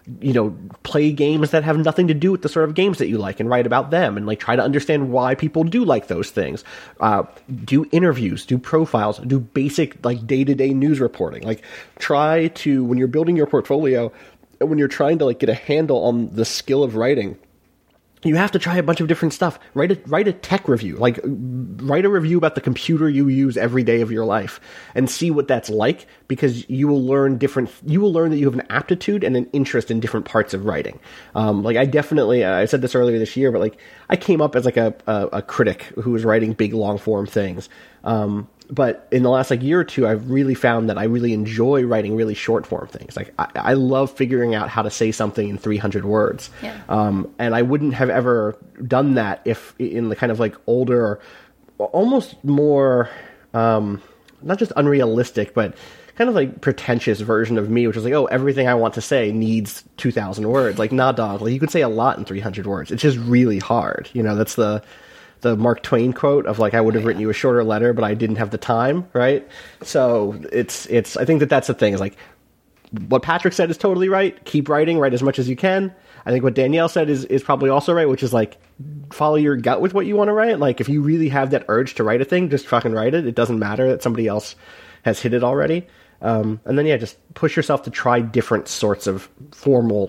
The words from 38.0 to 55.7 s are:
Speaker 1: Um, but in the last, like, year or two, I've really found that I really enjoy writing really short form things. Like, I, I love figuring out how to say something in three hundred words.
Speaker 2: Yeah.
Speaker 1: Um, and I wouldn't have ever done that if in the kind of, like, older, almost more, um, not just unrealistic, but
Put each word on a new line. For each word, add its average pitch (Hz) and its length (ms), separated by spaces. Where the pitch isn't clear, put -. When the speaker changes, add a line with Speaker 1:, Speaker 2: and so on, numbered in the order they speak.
Speaker 1:
Um, 104 460
but 127 440
in 131 100
the 123 80
last, 127 220
like, 120 100
year 156 160
or 165 60
two, 120 240
I've 110 200
really 135 260
found 113 360
that 95 80
I 104 60
really 117 280
enjoy 113 520
writing 110 320
really 110 180
short - 320
form - 220
things. - 280
Like, - 220
I, - 160
I - 200
love 135 360
figuring 120 460
out 104 120
how 113 140
to 104 80
say 110 220
something 104 360
in 101 80
three 107 200
hundred 104 280
words. 107 460
Speaker 2:
Yeah. - 120
Speaker 1:
Um, 101 500
and 117 160
I 120 80
wouldn't 139 320
have 127 160
ever 120 480
done 131 300
that 107 300
if - 340
in 117 300
the 107 80
kind 120 160
of, 110 80
like, 107 160
older, 120 540
almost 214 640
more, 139 640
um, 110 480
not 180 160
just 220 160
unrealistic, 123 800
but 104 220